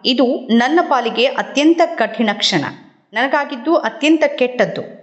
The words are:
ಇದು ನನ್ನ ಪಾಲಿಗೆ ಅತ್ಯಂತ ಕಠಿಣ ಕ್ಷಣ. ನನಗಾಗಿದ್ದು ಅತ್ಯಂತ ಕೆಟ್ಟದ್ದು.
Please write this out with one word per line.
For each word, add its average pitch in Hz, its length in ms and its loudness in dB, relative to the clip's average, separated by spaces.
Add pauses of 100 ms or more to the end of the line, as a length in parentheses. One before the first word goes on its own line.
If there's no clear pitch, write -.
ಇದು 247 220 2 (200)
ನನ್ನ 247 360 2
ಪಾಲಿಗೆ 240 440 0
ಅತ್ಯಂತ 277 540 0 (140)
ಕಠಿಣ 226 380 -2
ಕ್ಷಣ. 180 320 -2 (480)
ನನಗಾಗಿದ್ದು 277 640 -2
ಅತ್ಯಂತ 302 500 2 (120)
ಕೆಟ್ಟದ್ದು. 247 460 0 (200)